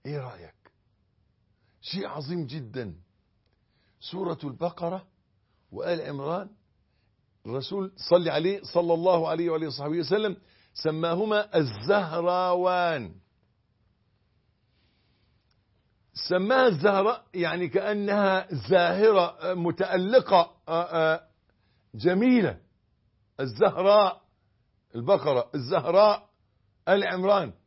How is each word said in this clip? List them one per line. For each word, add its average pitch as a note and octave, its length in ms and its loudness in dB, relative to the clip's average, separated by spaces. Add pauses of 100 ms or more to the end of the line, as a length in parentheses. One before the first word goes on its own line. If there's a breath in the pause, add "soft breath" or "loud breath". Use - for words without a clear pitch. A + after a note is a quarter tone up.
إيه D3 120 -10
رأيك؟ G#2+ 540 -16 (1080)
شيء G3 260 -8
عظيم D#3 380 -8
جدا. A#2 500 -10 (1040)
سورة F3 440 -6
البقرة E3+ 640 -8 (640)
وآل E3+ 300 -4
عمران، D3 480 -8 (960)
الرسول F3+ 460 -8 (180)
صلى E3+ 220 4
عليه، E3+ 300 -2 (120)
صلى E3+ 200 2
الله E3 360 2
عليه E3 200 -2
وآله D#3+ 180 -2
وصحبه C#3+ 320 -6
وسلم، F#3+ 380 -2 (360 soft breath)
سماهما F3 840 -2
الزهراوان. E3+ 1600 0 (3250)
سماها A3 380 2
الزهراء G3 680 0
يعني F3 340 -4
كأنها G3+ 800 0 (220)
زاهرة، F3+ 840 2
متألقة، F#3 1000 2 (120)
آه، E3 160 -2
آه، E3 440 0 (680)
جميلة. F3+ 680 2 (760)
الزهراء F#3 880 2 (680)
البقرة، C3 600 0
الزهراء D3+ 760 2 (580)
آل G3 200 2
عمران. F#3 460 0 (140)